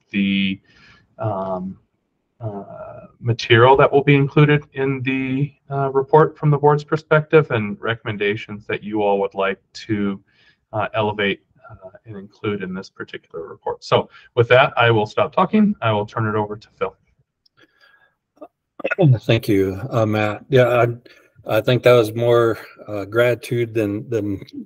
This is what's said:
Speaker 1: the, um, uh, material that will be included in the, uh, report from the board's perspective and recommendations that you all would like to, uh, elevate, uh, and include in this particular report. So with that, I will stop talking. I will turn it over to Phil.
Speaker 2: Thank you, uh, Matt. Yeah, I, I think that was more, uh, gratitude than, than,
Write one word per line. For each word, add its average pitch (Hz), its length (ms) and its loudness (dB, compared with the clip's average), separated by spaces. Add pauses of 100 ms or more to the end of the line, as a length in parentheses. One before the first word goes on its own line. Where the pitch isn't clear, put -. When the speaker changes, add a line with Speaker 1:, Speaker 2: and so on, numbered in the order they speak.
Speaker 1:
the, 98 500 -2 (600)
um, 95 600 -6 (600)
uh, - 680 -14 (120)
material 120 560 4
that 139 160 4
will 139 100 4
be 143 120 4
included 147 580 2
in 135 300 -4
the, 131 500 -4 (180)
uh, 139 200 -4
report 151 480 2
from 151 100 0
the 143 80 4
board's 147 260 2
perspective 151 680 2
and 107 280 -4
recommendations 104 880 -6
that 107 140 -6
you 104 200 -4
all 101 180 2
would 98 140 -4
like 98 260 -4 (140)
to, 101 440 -4 (540)
uh, 107 220 -4
elevate, 104 480 -2 (280)
uh, 95 200 -20 (160)
and 107 100 -18
include 101 460 -8
in 92 100 -10
this 92 160 -12
particular - 580 -14
report. - 380 -12
So 110 240 0 (260)
with 120 140 2
that, 127 300 4
I 117 120 4
will 107 160 2
stop 104 280 -4
talking. 208 480 2
I 113 100 0
will 104 140 -2
turn 110 200 -4
it 107 100 -2
over 107 200 -4
to - 140 -20
Phil. - 260 -8 (2250)
Speaker 2:
Thank 113 260 -2
you, 95 340 0 (100)
uh, 117 140 0
Matt. 107 440 -4
Yeah, 123 360 4 (600)
I, 110 120 0
I - 20 0
think 123 240 0
that 123 80 8
was 110 240 4
more, 117 420 2 (300)
uh, 104 160 -8
gratitude 117 720 -2
than, 104 360 -4
than, 104 340 -4 (220)